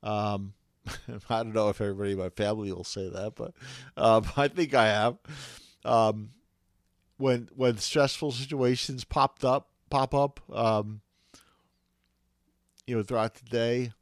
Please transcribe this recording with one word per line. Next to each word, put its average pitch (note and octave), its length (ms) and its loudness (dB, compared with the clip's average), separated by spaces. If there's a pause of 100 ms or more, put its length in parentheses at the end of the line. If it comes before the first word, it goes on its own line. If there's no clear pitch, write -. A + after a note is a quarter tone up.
Um, G#2 500 -4 (320)
<laughs> - 440 -14
I A#2 140 0
don't A2 100 -8
know G#2+ 160 4
if G2+ 120 -2
everybody G2+ 320 -2
in G2 40 -2
my F#2 120 -4
family G#2 420 -2
will F2+ 120 -8
say F#2+ 260 -8
that, G2 260 -8
but, - 180 -10 (420)
um, A2 360 6
<laughs> - 60 -4
I C#3+ 100 4
think D3+ 260 -2
I A#2 140 6
have. G#2+ 300 2 (680)
Um, A2 460 2 (840)
when, B2 380 0
when B2 220 2
stressful C#3 540 0
situations B2+ 720 -2
popped - 400 0
up, C3+ 260 0 (200)
pop C3+ 240 0
up, C#3+ 260 0 (120)
um, G#2+ 500 -2 (1800)
you B2 100 -6
know, A2 80 0
throughout A2 320 -2
the A#2 140 -20
day A#2+ 420 0 (100)